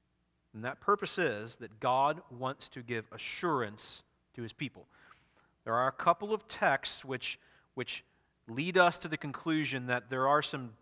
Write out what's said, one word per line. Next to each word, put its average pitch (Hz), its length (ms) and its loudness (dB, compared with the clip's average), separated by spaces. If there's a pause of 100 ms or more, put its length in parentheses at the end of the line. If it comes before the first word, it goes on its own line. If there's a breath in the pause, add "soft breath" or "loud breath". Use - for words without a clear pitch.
(520)
And 110 140 -12
that 135 160 -8
purpose 202 340 0
is 113 400 -2
that 110 240 -16
God 135 400 2 (100)
wants 131 400 -8
to 127 120 -12
give 117 280 -4
assurance 117 920 -4 (320)
to 120 80 -8
his 110 100 -8
people. - 340 -10 (800 soft breath)
There 113 80 -2
are 127 160 2
a 131 40 -4
couple 208 420 2
of - 120 -6
texts - 600 0
which, 131 320 -6 (340 soft breath)
which - 320 -8 (420)
lead 160 300 -2
us 175 220 8
to 170 100 -8
the 156 80 -4
conclusion 139 720 -2
that 123 240 0
there 131 180 2
are 147 140 6
some 131 400 -6